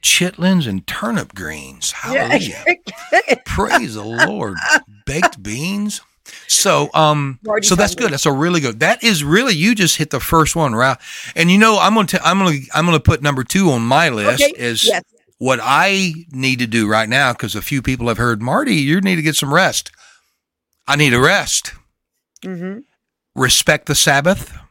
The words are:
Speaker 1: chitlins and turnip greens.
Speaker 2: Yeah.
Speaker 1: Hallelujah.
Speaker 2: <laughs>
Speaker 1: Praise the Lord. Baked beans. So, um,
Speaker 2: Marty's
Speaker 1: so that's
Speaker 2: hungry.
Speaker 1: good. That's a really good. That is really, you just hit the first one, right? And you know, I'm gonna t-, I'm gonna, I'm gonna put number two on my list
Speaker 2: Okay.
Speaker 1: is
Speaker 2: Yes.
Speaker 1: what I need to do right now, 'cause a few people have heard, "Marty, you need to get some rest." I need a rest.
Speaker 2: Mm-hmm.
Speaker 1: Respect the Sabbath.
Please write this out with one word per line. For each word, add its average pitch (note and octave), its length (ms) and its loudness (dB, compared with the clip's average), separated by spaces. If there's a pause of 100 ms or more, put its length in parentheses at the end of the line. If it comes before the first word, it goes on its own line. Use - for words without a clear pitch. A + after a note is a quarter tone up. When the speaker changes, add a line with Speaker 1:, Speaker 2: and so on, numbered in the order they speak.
Speaker 1:
chitlins F3 640 0
and F#2+ 180 -6
turnip - 480 -6
greens. D2+ 580 -10 (120)
Speaker 2:
Yeah. C4 240 -4
Speaker 1:
Hallelujah. - 360 -2 (420)
Speaker 2:
<laughs> - 400 0
Speaker 1:
Praise - 480 -2
the G#2 100 -10
Lord. G#2+ 520 -4 (500)
Baked C#3 360 -4
beans. F#3 580 -6 (460)
So, D3 480 2
um, D3 480 2
Speaker 2:
Marty's G3+ 260 -2
Speaker 1:
so F#3 60 4
that's G3 200 2
Speaker 2:
hungry. B3+ 120 -4
Speaker 1:
good. F#3 60 -2
That's C3+ 140 -2
a D3+ 60 2
really E3 280 0
good. A#2 200 -4
That F#3+ 220 0
is G3 220 0
really, G#3 300 2
you F3+ 200 2
just G3 220 0
hit D3+ 140 -4
the C3 100 -4
first D#3+ 340 2
one, D3 200 0
right? B2+ 220 2 (380)
And E3 160 2
you F#3+ 80 6
know, G#3+ 220 6
I'm F#3+ 140 4
gonna G#3+ 120 2
t-, F#3 160 -2
I'm F3 160 2
gonna, F3 200 2 (160)
I'm D#3 120 2
gonna F3 140 4
put - 220 2
number C#3 200 -2
two F#3 300 2
on A#2+ 100 0
my C#3+ 280 2
list A2 340 0
Speaker 2:
Okay. D4 120 2
Speaker 1:
is A#2 300 -2
Speaker 2:
Yes. F3+ 160 0 (360)
Speaker 1:
what B2+ 240 0
I F3 520 2 (160)
need C3 300 -2
to B2 80 0
do A2 200 0
right A2 200 2
now, B2+ 260 2
'cause A2+ 220 -8
a G2+ 60 -8
few C#3 200 -4
people A#2+ 260 -4
have A2+ 100 -2
heard, A#2 220 -2
"Marty, G3 360 -2
you D3 240 0
need G2 160 0
to E3 60 -2
get D3+ 140 0
some C#3 160 -2
rest." E3+ 380 0 (960)
I C3+ 100 0
need D3 180 2
a B2 60 4
rest. E3 520 0 (680)
Speaker 2:
Mm-hmm. F#3 380 -10 (560)
Speaker 1:
Respect C3 500 0
the C#3+ 100 -2
Sabbath. D3+ 560 2 (180)